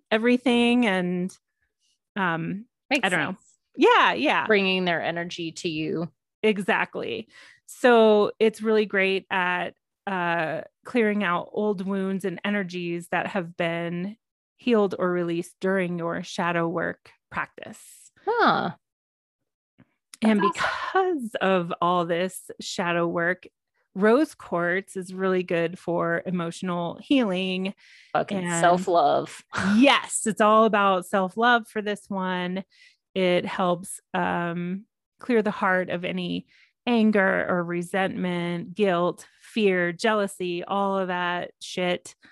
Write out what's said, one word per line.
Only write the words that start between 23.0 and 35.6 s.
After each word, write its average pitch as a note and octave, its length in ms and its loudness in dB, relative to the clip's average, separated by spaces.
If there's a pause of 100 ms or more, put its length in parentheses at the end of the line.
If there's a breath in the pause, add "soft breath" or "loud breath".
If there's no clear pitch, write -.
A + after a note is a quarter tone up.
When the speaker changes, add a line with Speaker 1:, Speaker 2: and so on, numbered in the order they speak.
Speaker 1:
work, F3 380 -2 (480)
rose A3+ 400 4
quartz F3 640 -4
is F#3 180 -10
really F#3 300 0
good E3+ 340 -2
for E3+ 480 -2
emotional F3 760 -6
healing F#3+ 720 -2 (400 soft breath)
Speaker 2:
Fucking G3 320 -2
Speaker 1:
and E3+ 160 0
Speaker 2:
self-love. E3+ 840 2 (100)
<laughs> G3 220 0
Speaker 1:
Yes, B3 500 4
it's A3 160 0
all A3 240 6
about G3 420 2
self-love A3+ 600 2
for G#3+ 140 -8
this G3+ 260 -6
one. F#3 560 -4 (500 soft breath)
It F3+ 320 2
helps, F3+ 540 -2 (140)
um, F3+ 720 -4 (340)
clear A#3 220 2
the G#3 100 -2
heart F#3 380 0